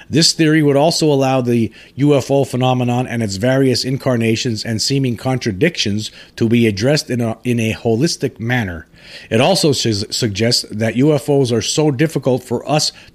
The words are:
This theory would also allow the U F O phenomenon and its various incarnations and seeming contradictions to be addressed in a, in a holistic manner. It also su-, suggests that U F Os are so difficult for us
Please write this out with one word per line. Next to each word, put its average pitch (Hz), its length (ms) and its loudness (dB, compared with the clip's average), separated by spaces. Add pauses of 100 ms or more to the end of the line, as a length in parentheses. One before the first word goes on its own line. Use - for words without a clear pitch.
This 147 240 2
theory 156 300 2
would 143 140 4
also 160 360 2
allow 135 280 2
the 120 320 0 (240)
U 143 180 4
F 135 160 0
O 139 140 2
phenomenon 127 640 0
and 117 120 -4
its 101 140 -4
various 127 500 2
incarnations 117 800 -2
and 110 160 -4
seeming 135 360 -2
contradictions 110 960 -2 (240)
to 117 120 0
be 117 200 4
addressed 120 420 0
in 123 100 -4
a, 110 220 -4
in 120 160 -2
a 110 140 -2
holistic 120 640 -2
manner. 107 480 -4 (440)
It 113 100 2
also 160 320 2
su-, 110 400 -2
suggests 113 580 -2
that 107 260 -4
U 147 180 4
F 143 160 -2
Os 139 200 2
are 113 120 0
so 156 280 0
difficult 135 520 0
for - 260 -6
us 147 240 0 (220)